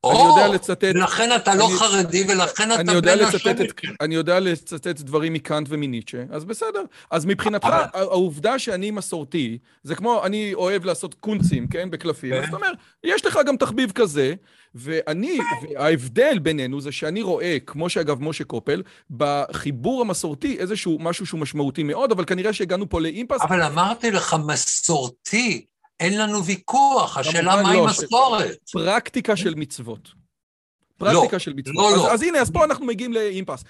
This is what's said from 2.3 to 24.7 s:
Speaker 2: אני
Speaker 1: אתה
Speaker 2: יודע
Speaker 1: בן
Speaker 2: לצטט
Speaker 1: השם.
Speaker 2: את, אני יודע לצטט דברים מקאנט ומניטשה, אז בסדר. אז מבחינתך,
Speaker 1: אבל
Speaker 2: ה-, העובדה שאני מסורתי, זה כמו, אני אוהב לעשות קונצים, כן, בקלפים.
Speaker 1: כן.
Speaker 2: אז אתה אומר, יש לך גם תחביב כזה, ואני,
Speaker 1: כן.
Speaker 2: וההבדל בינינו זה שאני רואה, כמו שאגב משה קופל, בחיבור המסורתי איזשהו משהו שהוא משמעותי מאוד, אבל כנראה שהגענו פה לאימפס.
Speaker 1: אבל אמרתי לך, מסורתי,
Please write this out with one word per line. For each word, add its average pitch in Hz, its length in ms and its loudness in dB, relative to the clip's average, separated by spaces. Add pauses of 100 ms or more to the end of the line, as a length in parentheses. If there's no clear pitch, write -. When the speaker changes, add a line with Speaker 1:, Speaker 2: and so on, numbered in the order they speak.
Speaker 2:
אני 196 120 2
Speaker 1:
אתה 175 80 2
Speaker 2:
יודע 175 240 6
Speaker 1:
בן 208 80 6
Speaker 2:
לצטט 196 120 2
Speaker 1:
השם. - 160 0
Speaker 2:
את, - 300 -2 (200)
אני 156 140 -2
יודע 165 240 2
לצטט 175 640 -4
דברים 151 320 -2
מקאנט 151 360 -4
ומניטשה, 127 600 -6
אז 156 160 -10
בסדר. 403 360 -6 (300)
אז 160 140 -2
מבחינתך, 208 400 0
Speaker 1:
אבל 247 80 4
Speaker 2:
ה-, 330 200 2
העובדה 190 680 0
שאני 202 320 -4
מסורתי, 151 680 -6 (260)
זה 143 120 -8
כמו, 220 300 0
אני 208 280 -2
אוהב 180 320 -2
לעשות 175 280 -4
קונצים, 180 540 0
כן, 180 240 0
בקלפים. 151 380 -6
Speaker 1:
כן. 131 80 0
Speaker 2:
אז 139 100 -2
אתה 165 80 -6
אומר, 370 160 -2 (320)
יש 381 220 0
לך - 200 2
גם 277 120 0
תחביב 247 340 0
כזה, 147 420 0 (420)
ואני, 160 600 -4
Speaker 1:
כן. - 360 -4
Speaker 2:
וההבדל 156 680 2
בינינו 143 420 -2
זה 143 100 -8
שאני 160 300 -6
רואה, 175 440 -2
כמו 160 240 -6
שאגב 147 320 -2
משה 156 220 -6
קופל, 143 400 -4 (260)
בחיבור 143 920 -4
המסורתי 190 580 -4
איזשהו 180 400 -4
משהו 170 260 -6
שהוא 165 140 -8
משמעותי 147 440 -4
מאוד, 226 280 -2
אבל 180 140 0
כנראה 190 280 -2
שהגענו 190 360 -4
פה 170 120 -2
לאימפס. 226 400 -4
Speaker 1:
אבל 175 200 2
אמרתי 190 500 0
לך, 175 240 0 (120)
מסורתי, 151 1160 -2 (340)